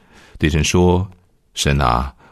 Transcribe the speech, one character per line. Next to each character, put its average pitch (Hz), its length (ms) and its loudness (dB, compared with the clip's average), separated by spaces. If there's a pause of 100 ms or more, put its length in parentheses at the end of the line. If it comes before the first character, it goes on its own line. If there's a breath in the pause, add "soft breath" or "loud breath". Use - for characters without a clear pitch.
(400 soft breath)
对 82 100 0
神 76 140 0
说 90 440 2 (460)
，“神 71 260 -2
啊， 62 360 -2 (160 soft breath)